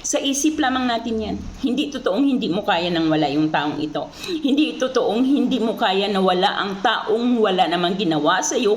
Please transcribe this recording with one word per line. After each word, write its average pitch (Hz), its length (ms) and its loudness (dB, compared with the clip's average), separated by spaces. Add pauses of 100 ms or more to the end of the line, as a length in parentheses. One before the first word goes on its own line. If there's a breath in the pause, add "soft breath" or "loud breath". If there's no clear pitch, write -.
sa - 160 -2
isip 294 400 0
lamang 262 240 0
natin 233 320 -2
yan. 208 200 -4 (280)
Hindi 269 240 -2
totoong 254 400 0
hindi 202 240 0
mo 196 80 0
kaya 180 320 0
nang 165 160 2
wala 156 160 2
yung 151 240 2
taong 147 320 -2
ito. 151 320 -6 (160)
Hindi 294 480 0
totoong 240 480 0
hindi 262 320 2
mo 220 160 0
kaya 196 400 0
na 190 80 0
wala 190 400 2
ang 190 240 -4
taong 233 560 0
wala 190 320 2
namang 180 240 0
ginawa 160 480 2
sa - 160 -2
iyo, 208 160 2